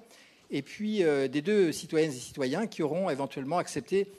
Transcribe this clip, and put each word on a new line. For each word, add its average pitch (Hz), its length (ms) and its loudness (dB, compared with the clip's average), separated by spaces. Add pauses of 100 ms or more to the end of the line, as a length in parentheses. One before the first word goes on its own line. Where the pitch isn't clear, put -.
(500)
et 143 100 -2
puis, 208 440 0
euh, 143 220 4
des 135 140 -2
deux 185 320 4
citoyennes 156 400 0
et 127 80 -8
citoyens 147 460 -2
qui - 160 -6
auront 165 260 0
éventuellement 139 480 -2
accepté 185 640 -2